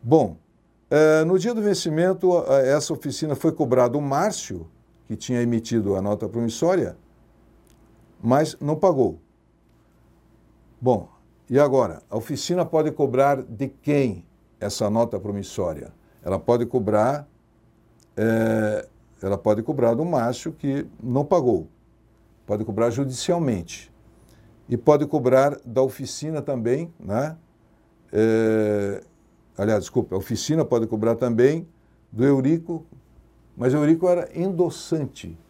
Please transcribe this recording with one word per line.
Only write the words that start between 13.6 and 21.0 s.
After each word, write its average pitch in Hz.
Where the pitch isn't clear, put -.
quem 135
essa 104
nota 113
promissória? 95
Ela 92
pode 120
cobrar, 117
é, 110
ela 98
pode -
cobrar 120
do 139
Márcio, 135
que 139